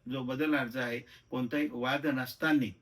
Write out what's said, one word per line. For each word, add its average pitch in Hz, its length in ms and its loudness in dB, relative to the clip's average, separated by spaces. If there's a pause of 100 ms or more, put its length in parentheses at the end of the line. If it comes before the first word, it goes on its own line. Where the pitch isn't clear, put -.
(100)
जो 131 120 -4
बदल 139 320 0
अर्ज 127 220 0
आहे 123 240 -2 (300)
कोणताही 135 420 0
वाद 131 340 0
नसताना 131 600 2 (160)